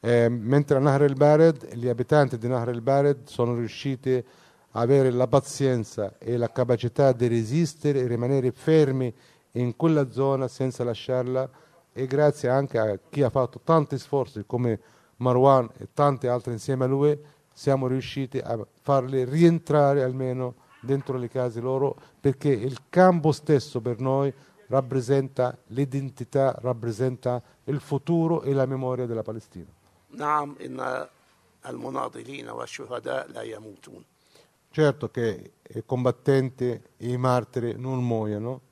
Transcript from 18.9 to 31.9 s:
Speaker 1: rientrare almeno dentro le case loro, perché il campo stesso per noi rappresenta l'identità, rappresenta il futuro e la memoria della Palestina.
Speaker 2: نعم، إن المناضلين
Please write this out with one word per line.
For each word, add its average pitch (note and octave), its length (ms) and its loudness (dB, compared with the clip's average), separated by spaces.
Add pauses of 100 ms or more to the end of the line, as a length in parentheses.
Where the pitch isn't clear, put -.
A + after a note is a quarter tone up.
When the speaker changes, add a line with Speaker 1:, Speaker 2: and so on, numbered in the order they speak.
Speaker 1:
rientrare D3 800 4
almeno B2+ 540 -4 (260)
dentro C3+ 340 -4
le B2 140 -6
case B2 300 -4
loro, C3 360 -2 (240)
perché C#3+ 300 0
il B2 300 -2 (100)
campo F3 420 6
stesso - 480 0
per A2+ 180 -4
noi C3+ 320 0 (360)
rappresenta C3 880 0 (120)
l'identità, C3+ 920 -2
rappresenta A#2+ 840 -4 (220)
il C#3 160 -4
futuro E3 640 -2
e C#3 100 -2
la C3+ 140 2
memoria B2+ 400 -4
della A2+ 160 -6
Palestina. G#2+ 440 -12 (440)
Speaker 2:
نعم، D3 500 -4
إن C3 460 -8 (600)
المناضلين B2 840 -10